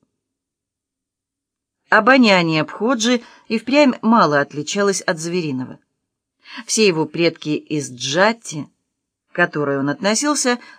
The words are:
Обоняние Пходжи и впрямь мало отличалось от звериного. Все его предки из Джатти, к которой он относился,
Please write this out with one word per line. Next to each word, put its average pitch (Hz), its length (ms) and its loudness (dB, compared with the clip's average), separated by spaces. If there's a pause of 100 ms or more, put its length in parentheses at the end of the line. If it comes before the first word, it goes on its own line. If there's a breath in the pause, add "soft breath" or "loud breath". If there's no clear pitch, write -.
(1900)
Обоняние 196 760 4
Пходжи 240 580 -2 (240 loud breath)
и 220 100 -4
впрямь 285 440 2
мало 175 400 4
отличалось 185 600 -4
от 180 180 -4
звериного. 151 600 -6 (840 loud breath)
Все 220 200 2
его 160 200 2
предки 160 440 -2
из 143 420 -4
Джатти, 156 760 -4 (640)
к - 40 -20
которой 147 440 -2
он 143 100 -2
относился, 240 720 -2 (200 loud breath)